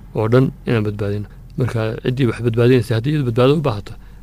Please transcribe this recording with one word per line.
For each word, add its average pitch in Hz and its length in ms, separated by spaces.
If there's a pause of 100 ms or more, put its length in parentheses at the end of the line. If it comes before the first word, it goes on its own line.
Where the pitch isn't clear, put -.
(140)
oo 107 140
dhan 127 180 (180)
inaan 113 200
badbaadino. 104 440 (280)
Marka 117 240 (200)
ciddii 127 260
wax 110 160
badbaadinaysa, 120 520
haddii 113 180
iyadu 147 140
badbaado 123 280
u 160 80
baahato, 107 320 (280)